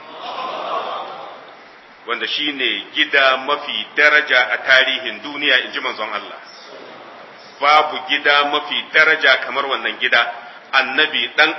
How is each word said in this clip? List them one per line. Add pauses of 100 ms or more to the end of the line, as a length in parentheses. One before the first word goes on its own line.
(2000)
Wanda
shi
ne
gida
mafi
daraja
a
tarihin
duniya,
in
ji
manzon
Allah. (1160)
Babu
gida
mafi (120)
daraja
kamar
wannan
gida, (480)
annabi,
ɗan